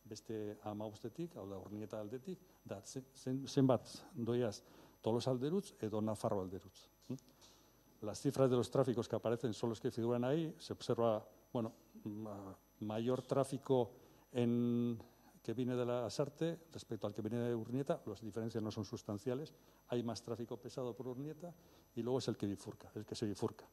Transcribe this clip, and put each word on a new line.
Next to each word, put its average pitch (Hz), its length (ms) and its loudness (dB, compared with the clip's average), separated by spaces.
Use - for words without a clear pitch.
beste 107 600 -8
hamabostetik, 107 720 -6
hau 98 120 -8
da, 98 80 -8
Urnieta 107 440 -8
aldetik, 127 420 -8
da, 101 180 -8
ze-, - 320 -10
zen-, 135 320 -4
zenbat 131 420 6
doiaz 117 480 0
Tolosa 117 300 2
alderutz 151 500 0
edo 107 220 0
Nafarro 107 400 0
alderutz. 92 460 -10
¿Mm? 131 80 -4
Las 104 200 -6
cifras 135 300 6
de 127 60 6
los 117 140 4
tráficos 123 380 4
que 110 80 0
aparecen 113 380 0
son 117 160 0
los 107 100 -4
que 123 100 0
figuran 120 340 2
ahí, 160 340 0
se - 140 -10
observa, 113 540 2
bueno, 113 200 -2
ma-, 104 540 -8
mayor 113 420 0
tráfico 131 680 4
en, 120 680 4
que 113 120 -4
viene 123 200 0
de 123 100 2
la 120 180 0
Lasarte 156 680 -2
respecto - 360 -6
al 101 80 -2
que 110 80 -4
viene 110 160 0
de 120 160 2
Urnieta, 127 520 -2
las 107 140 -6
diferencias 110 420 -4
no 107 80 0
son 104 140 -4
sustanciales, 123 680 -4
hay 120 140 0
más 110 200 -4
tráfico 117 340 -6
pesado 120 380 -6
por 127 140 -8
Urnieta 156 460 -10
y 117 80 -2
luego 127 160 2
es 120 100 0
el 113 80 0
que 104 100 -2
bifurca, - 480 -6
el 107 100 -6
que - 100 -8
se 113 120 0
bifurca. - 460 -2